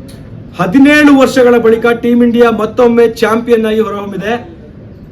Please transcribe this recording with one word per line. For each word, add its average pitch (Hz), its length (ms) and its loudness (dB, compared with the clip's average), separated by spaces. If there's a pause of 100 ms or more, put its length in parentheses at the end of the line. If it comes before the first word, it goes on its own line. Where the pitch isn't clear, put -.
(600)
ಹದಿನೇಳು 277 580 4
ವರ್ಷಗಳ 247 400 2
ಬಳಿಕ 226 280 0
ಟೀಮ್ 240 360 0
ಇಂಡಿಯಾ 233 280 2
ಮತ್ತೊಮ್ಮೆ 226 580 0
ಚಾಂಪಿಯನ್ 226 580 -2
ಆಗಿ 220 140 -2
ಹೊರಹೊಮ್ಮಿದೆ. 202 680 -8 (640)